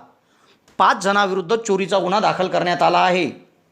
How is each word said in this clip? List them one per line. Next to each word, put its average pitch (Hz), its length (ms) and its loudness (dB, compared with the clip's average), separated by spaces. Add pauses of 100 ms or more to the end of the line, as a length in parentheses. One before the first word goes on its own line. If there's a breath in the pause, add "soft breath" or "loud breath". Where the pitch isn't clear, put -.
(800 soft breath)
पाच 208 260 2
जणांविरुद्ध 196 520 0
चोरीचा 196 420 -2
गुन्हा 180 220 0
दाखल 180 280 0
करण्यात 175 340 -2
आला 175 160 2
आहे. 180 320 2 (420)